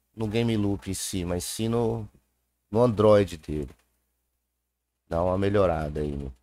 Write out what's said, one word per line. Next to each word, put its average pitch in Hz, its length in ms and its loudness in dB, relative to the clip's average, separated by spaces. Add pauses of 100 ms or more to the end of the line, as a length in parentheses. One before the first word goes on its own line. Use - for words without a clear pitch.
(160)
no 110 120 -4
Game 113 300 0
Loop 101 320 -2
em 95 60 -4
si, - 280 -6
mas 87 200 -4
sim - 260 -4
no, 113 400 -2 (600)
no 107 100 2
Android 104 560 6
dele. 76 380 -8 (1300)
Dá 82 140 -2
uma 92 160 0
melhorada 87 640 0
aí, 73 180 -4
né? 69 140 -8 (120)